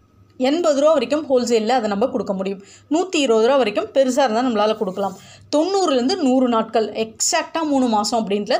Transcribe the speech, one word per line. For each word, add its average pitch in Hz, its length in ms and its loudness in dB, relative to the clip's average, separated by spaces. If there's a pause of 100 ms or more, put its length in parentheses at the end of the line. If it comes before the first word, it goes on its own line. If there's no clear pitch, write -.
(360)
எண்பது 285 440 0
ரூபா 302 120 6
வரைக்கும் 285 380 -2
ஹோல்சேல்ல 233 380 2
அதை 240 200 0
நம்ம 208 180 0
கொடுக்க 202 280 -4
முடியும். 190 280 -6 (280)
நூத்தி 349 260 0
இருபது 226 300 2
ரூபா 277 100 4
வரைக்கும் 262 360 -2
பெருசா 262 380 2
இருந்தா 226 120 0
நம்மளால 214 340 0
கொடுக்கலாம். 196 400 -6 (400)
தொண்ணூறுலேருந்து 320 640 0
நூறு 254 260 4
நாட்கள், 220 440 0
எக்ஸாக்டா 320 680 -4
மூணு 269 260 0
மாசம் 214 400 0
அப்படின்ட்டுல, 208 320 -2